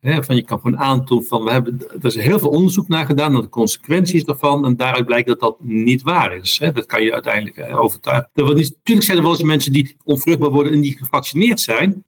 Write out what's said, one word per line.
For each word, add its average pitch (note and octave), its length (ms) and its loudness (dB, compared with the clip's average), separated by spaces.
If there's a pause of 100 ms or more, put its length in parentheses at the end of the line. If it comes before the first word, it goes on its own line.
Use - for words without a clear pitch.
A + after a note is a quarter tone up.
Hè, C#3+ 240 0
van C3 120 0
je A#2 60 2
kan - 180 -8
gewoon B2 180 -2
aantonen C3 460 0
van, A2+ 200 -2
we A2+ 60 -2
hebben, A#2+ 380 -2
er - 160 -14
is A#2+ 100 0
heel B2+ 240 2
veel E3 100 0
onderzoek F3 400 2
naar D#3+ 180 0
gedaan, D3 260 0
naar B2 100 2
de G#2+ 60 -8
consequenties E3 760 0
daarvan, C#3+ 400 0
en B2 120 2
daaruit B2 300 -2
blijkt A#2+ 220 0
dat A#2+ 120 0
dat A2+ 200 -2
niet A#2+ 420 0
waar C3 340 0
is. F#2 220 -4
Hè. D#3 140 0
Dat A#2+ 140 -4
kan A2 160 -2
je A2+ 100 2
uiteindelijk, A2 440 -4
eh, A#2 240 -6
overtuigen. B2+ 540 -2
Er D3 80 0
wordt C#3+ 160 2
niet, C#3 180 0
natuurlijk A3 300 2
zijn F#3 120 2
er E3 40 2
wel E3 100 2
eens E3 100 -2
mensen D3+ 300 0
die C#3 320 0
onvruchtbaar D3 460 -2
worden C#3+ 220 2
en D3 80 2
die C#3 180 -2
gevaccineerd D3+ 600 0
zijn. B2+ 300 0 (180)